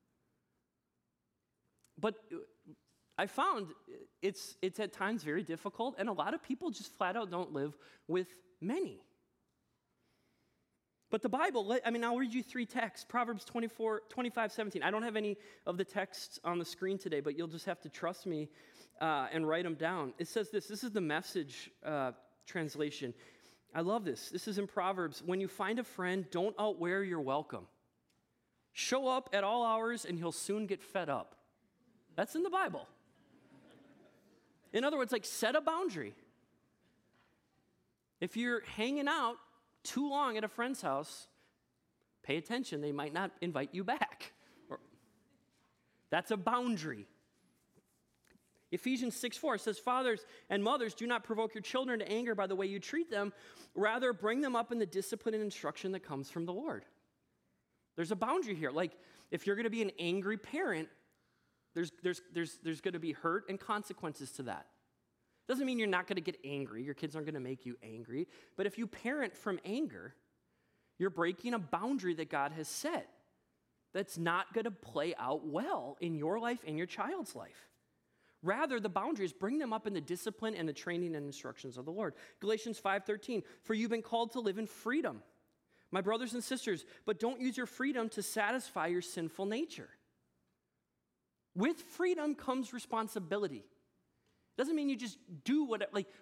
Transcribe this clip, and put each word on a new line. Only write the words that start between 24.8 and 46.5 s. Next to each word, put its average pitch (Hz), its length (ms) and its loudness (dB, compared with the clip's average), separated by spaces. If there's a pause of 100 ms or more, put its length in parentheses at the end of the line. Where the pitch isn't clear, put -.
"When 185 160 0
you 190 80 0
find 214 300 -2
a 240 60 -2
friend, 180 460 -2
don't 185 300 2
outwear 196 420 2
your 175 200 0
welcome. 131 440 0 (1080)
Show 262 340 2
up 262 240 2
at 196 120 4
all 233 200 4
hours, 226 400 2
and 175 140 -2
he'll 165 120 0
soon 208 360 -2
get 185 160 -2
fed 175 260 -2
up." 120 280 -2 (800)
That's 202 180 2
in 320 80 2
the 370 80 2
Bible. 330 360 2 (1900)
In 233 100 4
other 302 140 4
words, 254 140 2
like, 220 120 2
set 233 320 2
a 311 60 4
boundary. 277 520 0 (2000)
If 180 160 -2
you're 240 240 2 (160)
hanging 277 320 2
out 254 280 2 (480)
too 285 260 0
long 277 260 4
at 214 80 0
a 208 40 2
friend's 247 340 -2
house, 139 460 0 (920)
pay 143 140 0
attention. 175 440 -2
They 147 120 -2
might 143 220 -4
not 185 160 0 (100)
invite 151 320 -2
you 185 120 -4
back. - 480 -2 (360)
Or, - 120 -8 (1300)
that's 175 200 2
a 220 60 2
boundary. 190 720 0 (1700)